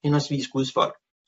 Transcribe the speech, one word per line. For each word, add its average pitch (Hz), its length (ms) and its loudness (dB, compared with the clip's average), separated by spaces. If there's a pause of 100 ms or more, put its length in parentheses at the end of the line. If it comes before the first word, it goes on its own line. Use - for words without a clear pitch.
henholdsvis 147 440 0
Guds 135 240 -4
folk. - 220 0 (340)